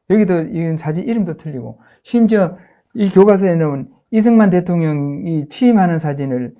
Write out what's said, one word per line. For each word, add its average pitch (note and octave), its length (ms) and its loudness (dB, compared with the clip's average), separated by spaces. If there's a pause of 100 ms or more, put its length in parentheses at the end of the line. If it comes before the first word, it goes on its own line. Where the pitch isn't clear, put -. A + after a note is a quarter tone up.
(120)
여기도 F#3 300 2
이건 E3 360 -4
사진 D#3 280 -6
이름도 F#3+ 320 -4
틀리고 B2 420 -14 (240)
심지어 G#3+ 540 0 (360)
이 G#3 160 -2
교과서에 F#3+ 460 4
나온 D3 340 -4 (220)
이승만 A3 400 4
대통령이 D#3+ 1000 -2
취임하는 G3 480 2
사진을 C#3 640 -6